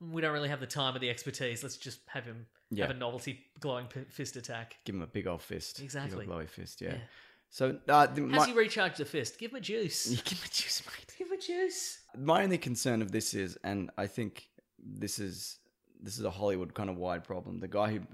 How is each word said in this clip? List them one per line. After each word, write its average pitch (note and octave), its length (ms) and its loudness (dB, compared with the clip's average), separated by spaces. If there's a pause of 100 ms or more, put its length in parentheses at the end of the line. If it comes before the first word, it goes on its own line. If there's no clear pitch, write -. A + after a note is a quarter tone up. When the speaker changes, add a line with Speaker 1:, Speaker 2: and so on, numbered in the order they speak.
Speaker 1:
We E3 220 -4
don't D#3 100 4
really D3 160 0
have C#3+ 120 -2
the C3 60 -6
time C3 300 0
or - 20 -4
the B2 120 0
expertise. A#2+ 520 -4
Let's C3 140 -8
just - 320 -12
have B2+ 160 -8
him A#2 220 -12 (240)
Speaker 2:
Yeah. G#2 160 2
Speaker 1:
have C3 100 -2
a - 20 -8
novelty B2 460 -4 (160)
glowing B2 260 -2
p-, B2+ 220 -10
fist - 280 -8
attack." A#2 480 -8
Speaker 2:
Give G2+ 100 -4
him F#2 80 0
a D#2+ 40 -4
big G2+ 200 -2
old E2+ 160 -2
fist. - 380 -6
Speaker 1:
Exactly. C3+ 400 -6
Speaker 2:
Big G2 100 -6
old E2+ 140 -2
glowy D#2+ 40 -8
fist, - 320 -12
yeah. F2+ 120 -2
Speaker 1:
Yeah. E2 60 -4 (520)
Speaker 2:
So, - 280 0 (100)
uh, C#3+ 180 12
the, C#3 160 2
Speaker 1:
How's C3 80 0
Speaker 2:
my - 160 10
Speaker 1:
he B3 80 4
recharge G#3+ 420 4
the D3+ 80 0
fist? - 340 -2
Give A3+ 120 -6
him C4+ 60 -8
a B3 40 -8
juice. G#3 460 0
Speaker 2:
<laughs> A2+ 40 2
Yeah, A#2+ 140 2
give F3 140 -2
him - 80 -8
a - 80 -8
juice, - 320 0
mate. - 320 -14
Speaker 1:
Give F4+ 100 -4
him F#4 100 -2
a - 20 -10
juice. - 580 -2 (180)
Speaker 2:
My D#3 280 6
only F#3 140 4
concern A#2+ 440 2
of F#2+ 100 -2
this A2 220 0
is, F#2+ 280 -2
and G2 360 0
I G2 80 0
think - 420 -6 (300)
this G2+ 400 -6
is, F#2+ 400 -6 (420)
this G#2 180 -8
is A2+ 60 -2
a G2 60 0
Hollywood F#2 420 0
kind G#2 160 -2
of F#2 80 -2
wide F2 280 -2
problem. F#2 360 -6
The F#2 80 -6
guy G#2 240 4
who, G#2 80 0 (140)